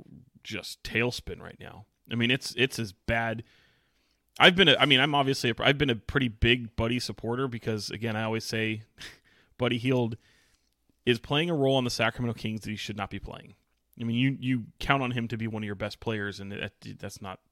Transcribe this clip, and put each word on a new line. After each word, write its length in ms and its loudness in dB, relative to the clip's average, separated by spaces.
just 400 -12
tailspin 580 -4
right 180 -16
now. 260 -18
I 60 -4
mean, 160 2
it's, 240 -2
it's 240 0
as 140 -6
bad. 500 -4
I've 160 8
been, 140 8
a, 80 8
I 80 6
mean, 160 6
I'm 120 4
obviously, 360 2
a, 100 2
I've 180 4
been 120 2
a 60 2
pretty 340 -2
big 480 2
Buddy 220 0
supporter 500 -4
because, 400 -6
again, 260 -4
I 80 -2
always 220 -2
say 380 -2
<laughs> 380 -20
Buddy 200 0
Hield 380 0
is 140 4
playing 300 -2
a 60 0
role 200 4
on 80 4
the 60 -2
Sacramento 500 -2
Kings 220 -6
that 80 -8
he 80 -6
should 200 -8
not 120 -6
be 100 -10
playing. 360 -14
I 60 -6
mean, 100 0
you, 240 2
you 240 -2
count 240 0
on 80 -4
him 180 -2
to 80 -4
be 100 -4
one 160 -6
of 20 -6
your 100 -6
best 240 -6
players, 400 -4
and 120 -10
that, 200 -8
that's 220 -12
not, 180 -12